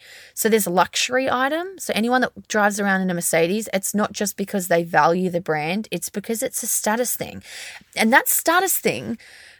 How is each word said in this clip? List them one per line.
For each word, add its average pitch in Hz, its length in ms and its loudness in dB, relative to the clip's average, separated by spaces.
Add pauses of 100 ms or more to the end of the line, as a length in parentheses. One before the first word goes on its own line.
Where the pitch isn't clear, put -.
(320)
So - 160 -2
there's 208 180 4
a 185 40 -2
luxury 247 580 2
item. 311 500 -2
So - 180 -6
anyone 240 240 2
that - 260 -4
drives 208 320 2
around 196 220 0
in 185 100 0
a 175 40 0
Mercedes, 175 600 0
it's 196 220 -2
not 208 160 0
just 208 240 -4
because 196 320 -4
they 170 160 4
value 170 440 4
the 175 120 -2
brand, 160 500 -4
it's 175 180 -6
because 220 340 -6
it's - 200 -6
a 226 60 -6
status 226 480 -2
thing. - 260 -10 (540)
And 220 160 4
that 294 160 6
status 359 500 2
thing 160 400 -4 (420)